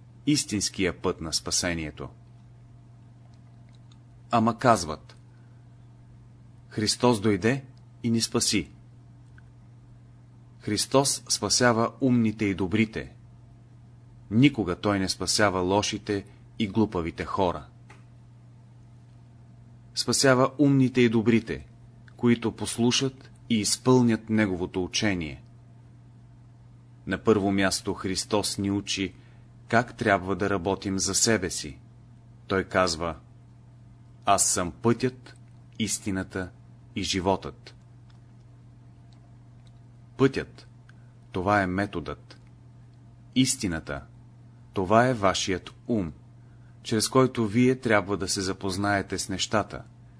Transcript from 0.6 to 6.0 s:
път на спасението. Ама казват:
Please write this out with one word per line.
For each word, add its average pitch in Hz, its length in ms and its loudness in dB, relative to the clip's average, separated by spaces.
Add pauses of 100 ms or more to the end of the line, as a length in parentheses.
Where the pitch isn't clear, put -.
път 90 180 -2
на 80 120 -8
спасението. 80 760 -4 (2250)
Ама 113 280 2
казват: 85 580 0 (1500)